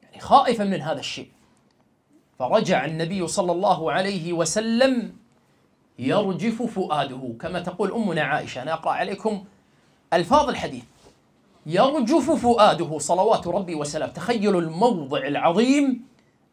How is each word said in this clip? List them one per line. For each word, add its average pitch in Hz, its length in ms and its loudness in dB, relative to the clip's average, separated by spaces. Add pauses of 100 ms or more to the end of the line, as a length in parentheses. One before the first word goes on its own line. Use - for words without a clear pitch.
يعني، - 180 -20
خائفا 233 440 4
من 190 160 -2
هذا 143 200 -6
الشيء. - 300 -12 (1080)
فرجع 151 460 2
النبي 165 420 -4
صلى 180 260 -2
الله 170 400 0
عليه 180 400 -2
وسلم 226 840 0 (840)
يرجف 190 640 -2
فؤاده، 135 760 -4
كما 170 200 -6
تقول 180 320 -4
أمنا 196 300 -2
عائشة. 139 400 -4
أنا 156 100 -6
أقرأ 160 200 -4
عليكم 196 520 -4 (680)
ألفاظ 240 360 4
الحديث: 135 360 -6 (840)
"يرجف 262 640 2
فؤاده"، 190 680 4
صلوات 185 480 2
ربي 175 280 -4
وسلامه. 147 380 -6
تخيلوا 202 480 0
الموضع 160 680 0
العظيم، 226 800 2 (460)